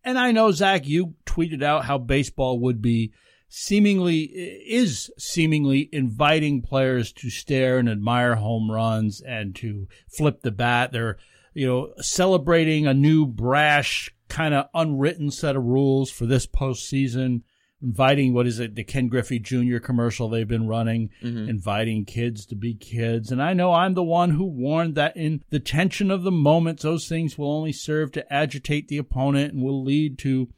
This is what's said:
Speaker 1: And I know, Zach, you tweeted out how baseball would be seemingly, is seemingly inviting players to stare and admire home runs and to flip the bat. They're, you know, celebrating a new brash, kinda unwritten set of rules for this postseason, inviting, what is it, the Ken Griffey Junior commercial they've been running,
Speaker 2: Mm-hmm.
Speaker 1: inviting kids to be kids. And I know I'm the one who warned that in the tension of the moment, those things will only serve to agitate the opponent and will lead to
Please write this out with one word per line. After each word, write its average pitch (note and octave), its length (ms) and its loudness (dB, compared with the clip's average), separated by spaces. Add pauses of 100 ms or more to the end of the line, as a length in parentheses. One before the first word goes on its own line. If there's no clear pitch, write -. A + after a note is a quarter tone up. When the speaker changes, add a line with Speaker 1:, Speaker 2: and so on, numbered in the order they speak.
Speaker 1:
And B3+ 160 -2
I B3 120 4
know, A3 200 6
Zach, F#3 360 2
you D#3+ 280 0 (100)
tweeted D#3 380 -2
out D3 220 0
how C#3 120 -2
baseball C3 640 0
would A#2+ 220 0
be A2+ 320 0 (360)
seemingly, F#3+ 720 2
is F#3 960 -4
seemingly D3+ 720 0
inviting D3 720 0
players C3 520 0
to - 160 -10
stare C3 500 0
and A#2+ 100 2
admire A#2 460 2
home A2 340 -2
runs A2 520 0
and G#2+ 340 -8
to G2+ 320 -8 (220)
flip - 320 0
the A#2 100 -2
bat. A#2+ 400 0
They're, A2+ 260 -4 (360)
you C3+ 120 -2
know, B2+ 340 -2
celebrating E3 880 2
a C3+ 80 4
new D3+ 320 6
brash, C3+ 880 0 (180)
kinda D3 440 0
unwritten D3+ 580 0
set C#3+ 240 -2
of C3 80 0
rules C3+ 480 2
for - 140 -6
this B2+ 200 2
postseason, C3 1000 -2 (380)
inviting, C3 520 2
what B2 140 2
is A2+ 120 -4
it, A2 160 -8
the G#2 80 -8
Ken B2+ 240 -2
Griffey A#2+ 320 -2
Junior A#2+ 400 -2
commercial A#2 480 -2
they've A2+ 200 -2
been A2+ 200 -2
running, A2+ 440 -2 (120)
Speaker 2:
Mm-hmm. A#2 240 -6
Speaker 1:
inviting G#2+ 560 -2
kids A#2 440 -6
to A#2 80 -10
be A#2 180 -6
kids. A2+ 580 -4
And C3 100 -2
I E3+ 120 0
know F3+ 180 2
I'm F3+ 220 4
the F3+ 100 0
one E3+ 280 2
who D#3 140 0
warned D#3 500 -2
that D3+ 200 0
in D#3 340 -4
the D3 100 -2
tension F#3+ 520 0
of F#3 120 -2
the F#3+ 80 0
moment, E3 500 2
those D#3+ 260 -4
things E3 300 -4
will D3 180 -4
only D#3 160 -4
serve D3+ 420 -4
to C#3+ 200 -8
agitate D3 560 -2
the C#3+ 80 -4
opponent C#3 560 0
and B2+ 100 -2
will C3+ 200 -2
lead C#3+ 360 0
to C3 380 -2